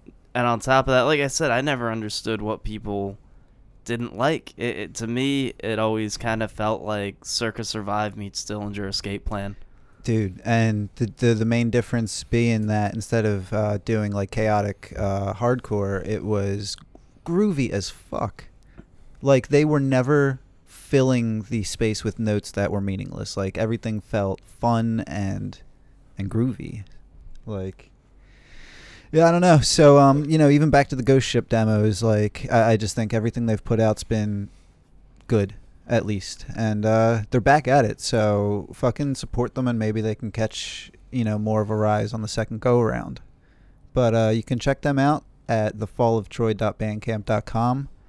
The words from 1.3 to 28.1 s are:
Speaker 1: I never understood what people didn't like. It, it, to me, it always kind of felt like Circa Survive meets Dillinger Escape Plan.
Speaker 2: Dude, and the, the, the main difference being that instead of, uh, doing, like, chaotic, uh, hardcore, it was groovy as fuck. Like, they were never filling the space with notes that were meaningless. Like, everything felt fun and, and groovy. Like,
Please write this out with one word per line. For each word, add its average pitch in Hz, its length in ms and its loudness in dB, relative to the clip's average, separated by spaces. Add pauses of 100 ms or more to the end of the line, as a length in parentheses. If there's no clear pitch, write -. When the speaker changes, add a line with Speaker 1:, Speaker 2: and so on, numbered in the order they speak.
Speaker 1:
I 120 100 2
never 127 320 -2
understood 110 480 -4
what 107 240 -6
people 101 540 -6 (680)
didn't 117 320 -6
like. 139 400 -4
It, 117 220 -6
it, 90 160 -12
to 117 120 -8
me, 131 520 -2
it 107 200 -4
always 110 380 -2
kind 113 260 -4
of 107 80 -6
felt 107 300 -4
like 101 460 -6
Circa 113 360 -4
Survive 107 540 -4
meets 101 300 -10
Dillinger 104 420 -8
Escape 101 380 -6
Plan. 101 300 -6 (480)
Speaker 2:
Dude, 107 380 0
and 110 540 0
the, 110 220 -2
the, 117 160 4
the 110 100 0
main 117 240 2
difference 113 560 -2
being 117 440 2
that 107 260 0
instead 113 320 0
of, 98 260 -2
uh, 104 320 0
doing, 107 260 0
like, 101 200 -2
chaotic, 104 680 -2
uh, 98 380 -2
hardcore, 104 720 -2
it 107 160 -4
was 101 540 -4 (480)
groovy 170 420 0
as 101 220 -4
fuck. - 540 -10 (800)
Like, 135 260 4
they 143 160 4
were 151 160 2
never 135 600 2 (260)
filling 123 760 0
the 110 200 -4
space 110 400 -2
with 107 140 -4
notes 107 340 -2
that 101 180 -2
were 101 120 -4
meaningless. 98 540 -6
Like, 95 220 -4
everything 110 420 -4
felt 98 440 -4
fun 113 640 0
and, 98 520 -6 (600)
and 98 120 -6
groovy. 110 540 -4 (640)
Like, 95 440 -10 (1200)